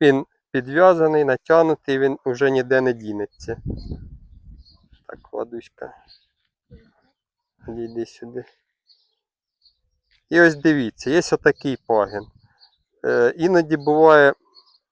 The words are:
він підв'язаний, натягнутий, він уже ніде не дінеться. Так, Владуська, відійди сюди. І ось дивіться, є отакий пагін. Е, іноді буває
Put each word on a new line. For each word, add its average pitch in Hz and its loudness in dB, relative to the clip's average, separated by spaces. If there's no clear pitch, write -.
він 139 2
підв'язаний, 156 2
натягнутий, 143 0
він 135 0
уже 135 -2
ніде 131 0
не 127 0
дінеться. 107 -12
Так, - -20
Владуська, 117 -14
відійди 117 -12
сюди. 120 -16
І 165 2
ось 165 4
дивіться, 143 -2
є 165 0
отакий 143 -2
пагін. 104 -2
Е, 123 0
іноді 165 0
буває 151 4